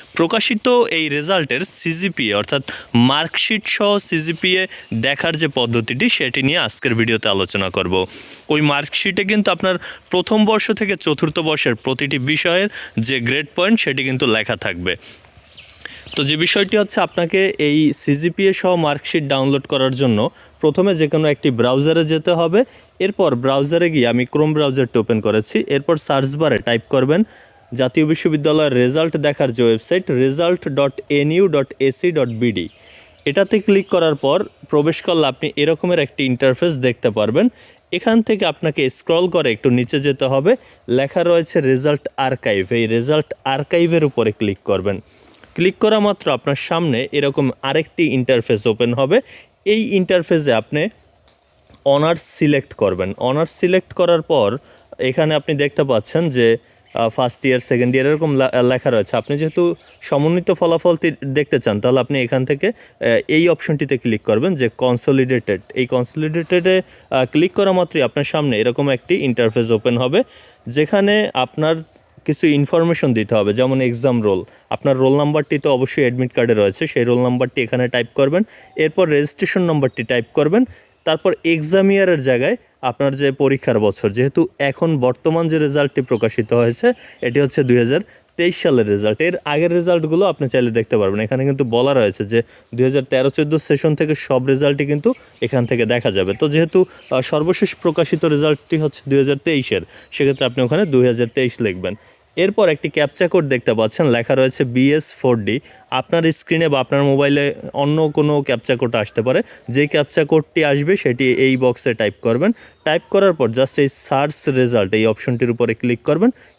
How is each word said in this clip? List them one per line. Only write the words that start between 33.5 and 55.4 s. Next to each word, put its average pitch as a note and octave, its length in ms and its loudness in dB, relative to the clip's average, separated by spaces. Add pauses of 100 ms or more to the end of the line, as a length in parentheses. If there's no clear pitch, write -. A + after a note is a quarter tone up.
ক্লিক G3 280 2
করার E3 280 2
পর C#3+ 320 -2 (220)
প্রবেশ D3+ 320 0
করলে E3 260 0
আপনি C3+ 280 -6
এরকমের E3 440 0
একটি C#3 260 -4
ইন্টারফেস C3+ 520 0
দেখতে B2 320 0
পারবেন। A2 400 0 (420)
এখান A3+ 300 2
থেকে G#3 240 -2
আপনাকে D3+ 440 -2
স্ক্রল E3+ 400 0
করে D#3 220 0
একটু A2 180 0
নিচে B2 300 0
যেতে C#3 260 -2
হবে, C#3 300 2 (340)
লেখা C#3 340 0
রয়েছে E3+ 380 0
রেজাল্ট C3+ 460 0 (100)
আর্কাইভ। B2 560 -2
এই A#2 140 0
রেজাল্ট B2+ 460 0 (120)
আর্কাইভের D#3+ 580 0
উপরে A#2 280 0
ক্লিক G2+ 340 -4
করবেন। F#2+ 340 -2 (540)
ক্লিক F3+ 260 0
করা G#3+ 200 4
মাত্র G3+ 320 0
আপনার C3+ 240 -2
সামনে D3+ 560 -2
এরকম C#3 380 0 (120)
আরেকটি D3 460 -2
ইন্টারফেস B2 600 0
ওপেন A#2+ 260 0
হবে। C#3 280 0 (440)
এই G#3+ 300 0
ইন্টারফেসে E3+ 580 0
আপনি D3 360 -2 (960)
অনার্স D3+ 360 2
সিলেক্ট - 520 -2
করবেন। F#2 440 -2
অনার্স C#3+ 340 -2
সিলেক্ট F3+ 420 -2
করার F3 280 2
পর B2+ 360 0 (420)
এখানে D#3 360 0
আপনি D3+ 200 -2